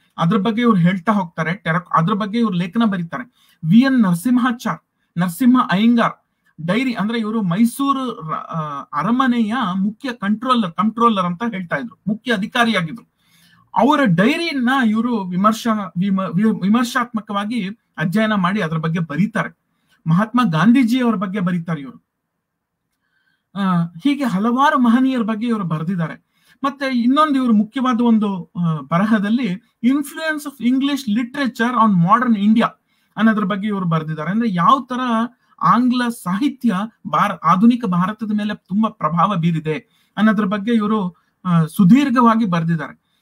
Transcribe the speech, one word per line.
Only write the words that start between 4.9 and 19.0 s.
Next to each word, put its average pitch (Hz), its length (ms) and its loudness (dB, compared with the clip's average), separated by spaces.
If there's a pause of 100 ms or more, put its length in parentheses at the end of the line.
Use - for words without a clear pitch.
ನರಸಿಂಹ 240 520 2
ಅಯ್ಯಂಗಾರ್ 220 420 2 (540)
ಡೈರಿ, 233 280 0
ಅಂದ್ರೆ 220 240 -2
ಇವರು 220 240 -2
ಮೈಸೂರು 233 880 -2
ರ-, 160 40 -6
ಆ, 151 480 -8
ಅರಮನೆಯ 233 720 0 (200)
ಮುಖ್ಯ 208 380 -4
ಕಂಟ್ರೋಲರ್, 220 600 -2
ಕಂಟ್ರೋಲರ್ 220 520 0
ಅಂತ 175 180 -6 (100)
ಹೇಳ್ತಾ 180 240 -6
ಇದ್ರು, 127 320 -10
ಮುಖ್ಯ 220 240 -4
ಅಧಿಕಾರಿಯಾಗಿದ್ರು. 208 800 -2 (600)
ಅವರ 285 300 4
ಡೈರಿಯನ್ನ 254 640 2 (160)
ಇವರು 226 380 0
ವಿಮರ್ಶಾ-, 202 760 -2
ವಿಮ-, 190 360 -2
ವಿ-, 208 280 0
ವಿಮರ್ಶಾತ್ಮಕವಾಗಿ 220 1080 -2 (300)
ಅಧ್ಯಯನ 214 360 0
ಮಾಡಿ 196 260 0
ಅದ್ರ 160 180 -4
ಬಗ್ಗೆ 165 220 -2